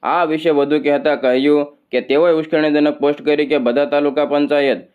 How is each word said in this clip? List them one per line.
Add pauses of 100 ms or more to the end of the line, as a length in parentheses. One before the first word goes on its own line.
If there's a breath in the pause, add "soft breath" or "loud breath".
આ
વિશે
વધુ
કહેતા
કહ્યું (180)
કે
તેઓએ
ઉશ્કેરણીજનક
પોસ્ટ
કરી
કે
બધા
તાલુકા
પંચાયત (160)